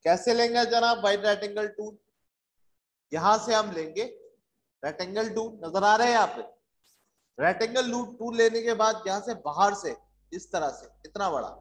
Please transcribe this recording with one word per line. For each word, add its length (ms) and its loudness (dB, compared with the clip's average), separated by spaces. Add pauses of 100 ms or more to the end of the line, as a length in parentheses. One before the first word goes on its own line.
कैसे 280 2
लेंगे 340 2
जनाब 320 2
white 260 2
right 180 2
angle 260 -4
tool? 280 -12 (1120)
यहाँ 280 4
से 140 -2
हम 180 0
लेंगे 320 -6 (800)
right 180 -6
angle 280 -4
tool, 340 -6
नजर 200 -2
आ 120 8
रहा 120 4
है 60 4
यहाँ 140 4
पे? 140 -8 (960)
right 260 0
angle 280 -2 (220)
tool 240 -8
लेने 240 4
के 140 0
बाद 320 0
यहाँ 140 -2
से 200 -8
बाहर 340 2
से 200 -6 (360)
इस 200 -12
तरह 200 -2
से, 160 -18 (180)
इतना 240 -4
बड़ा। 180 -2 (140)